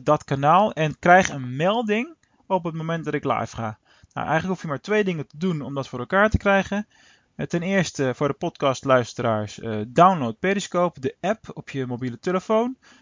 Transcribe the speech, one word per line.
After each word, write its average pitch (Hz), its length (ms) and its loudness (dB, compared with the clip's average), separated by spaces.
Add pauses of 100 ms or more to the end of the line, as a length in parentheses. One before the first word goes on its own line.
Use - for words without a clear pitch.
dat 151 200 2
kanaal 156 500 4
en 156 260 -2
krijg 180 300 6
een 131 260 -8
melding 220 600 -2 (320)
op 185 160 0
het 170 100 -4
moment 160 320 -4
dat 151 80 -4
ik 143 100 -2
live 113 320 -2
ga. 113 220 -6 (360)
Nou, - 140 -6
eigenlijk 160 200 0
hoef 185 140 -4
je 170 60 -10
maar 139 140 -6
twee 208 220 0
dingen 170 240 -4
te 147 100 -20
doen 165 240 -2
om 135 120 -8
dat 135 140 -6
voor 123 120 -10
elkaar 196 300 2
te - 80 0
krijgen. 196 500 0 (480)
Eh, 147 100 -6
ten 175 160 -2
eerste 165 540 0
voor 147 120 -2
de 139 60 -2
podcastluisteraars, 123 1300 0
eh, 110 180 -6 (100)
download 147 520 4
Periscope, 180 600 -2
de 135 220 -4
app 208 320 -4
op - 160 -16
je 135 160 -6
mobiele 123 340 -8
telefoon. 220 580 -2 (240)